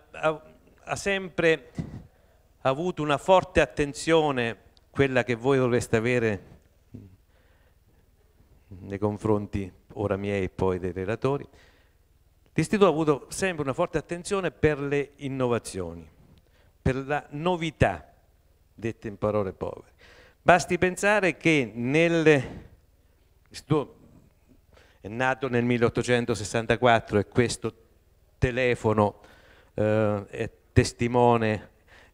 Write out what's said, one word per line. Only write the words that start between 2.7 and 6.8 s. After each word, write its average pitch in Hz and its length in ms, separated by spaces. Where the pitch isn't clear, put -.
una 147 160
forte 180 420
attenzione, 143 1080
quella 131 320
che 120 140
voi 131 200
dovreste 120 400
avere 113 640